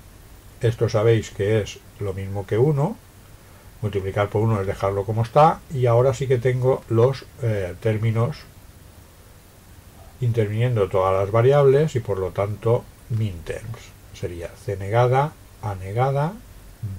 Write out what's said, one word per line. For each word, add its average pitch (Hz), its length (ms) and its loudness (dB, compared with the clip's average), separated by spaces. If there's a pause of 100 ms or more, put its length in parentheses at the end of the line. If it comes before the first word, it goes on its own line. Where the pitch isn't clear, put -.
(600)
Esto 117 280 0
sabéis 110 420 2
que 107 300 0
es - 200 -8 (180)
lo 101 140 -6
mismo 98 340 -8
que 104 100 -2
uno. 147 400 2 (840)
Multiplicar 98 480 -2
por 107 140 0
uno 110 180 0
es 98 80 -4
dejarlo 98 360 -2
como 110 180 -2
está. 151 380 4 (140)
Y 123 120 0
ahora 123 280 4
sí 127 140 -6
que 127 100 2
tengo 127 500 0
los, 120 360 2 (180)
eh, 98 380 -4
términos 113 580 -2 (1800)
interviniendo 113 680 0
todas 95 320 2
las 98 120 -2
variables 139 640 4
y - 40 0
por 98 180 -4
lo 92 120 -4
tanto 104 540 -2 (240)
min 107 320 -4
terms. - 400 -10 (340)
Sería 85 340 -10
C - 280 -8
negada, 123 560 0 (300)
A 104 120 -8
negada, 135 600 -2 (640)